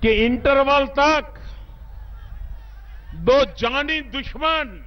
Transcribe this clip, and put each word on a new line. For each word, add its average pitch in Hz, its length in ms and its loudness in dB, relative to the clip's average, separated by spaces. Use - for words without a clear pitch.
कि 220 240 4
इंटरवल 277 600 4
तक 285 480 2
दो 247 300 6
जानी 285 560 -2
दुश्मन 277 840 -4